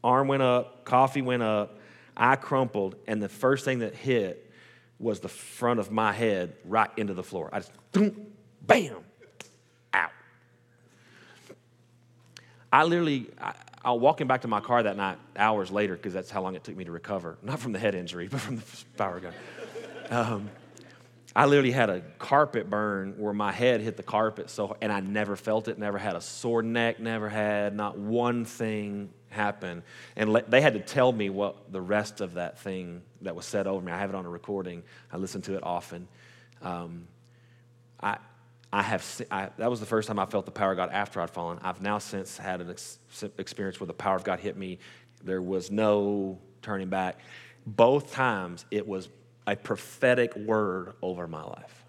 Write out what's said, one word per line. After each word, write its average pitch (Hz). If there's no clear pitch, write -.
arm 131
went 135
up, 123
coffee 131
went 123
up, 107
I 127
crumpled, 120
and 107
the 98
first 135
thing 131
that 104
hit 110
was 110
the 95
front -
of 95
my 110
head 101
right 104
into 101
the 90
floor. 87
I 101
just, -
thunk, 196
bam, 139
out. 87
I 147
literally, 165
I, -
I 123
walking 131
back 127
to 120
my 104
car 120
that 101
night, 98
hours 104
later, 98
'cause 90
that's 92
how 98
long 92
it -
took -
me 92
to 85
recover. 85
Not 123
from 120
the 95
head 101
injury, 87
<laughs> -
but 131
from 123
the 110
power 92
gun. 87
Um, 107
I 131
literally 143
had 120
a 90
carpet 139
burn 101
where 104
my 104
head 117
hit 107
the 120
carpet, 107
so, 104
and 107
I 101
never 101
felt 110
it, 104
never 101
had 95
a 85
sore 117
neck, 117
never 113
had, 104
not 104
one 117
thing 104
happen. 101
And 107
le-, 117
they 123
had 143
to 101
tell 127
me 104
what 98
the 95
rest 104
of 90
that 87
thing 90
that 87
was 87
said 98
over 95
me. 87
I 87
have 98
it 98
on 92
a -
recording. 87
I 85
listen 95
to 95
it 95
often. 87
Um, 87
I, 101
I 101
have 101
se-, -
I, 98
that 117
was 120
the 107
first 110
time 104
I 95
felt 98
the 92
power 98
of 90
God 90
after 98
I'd 85
fallen. 87
I've 92
now 104
since 98
had 92
an 87
ex-, -
experience 95
where 95
the 80
power 95
of 90
God 92
hit 101
me. 92
There 92
was 90
no 101
turning 95
back. 92
Both 117
times 98
it 104
was 95
a 104
prophetic 123
word 104
over 87
my 78
life. -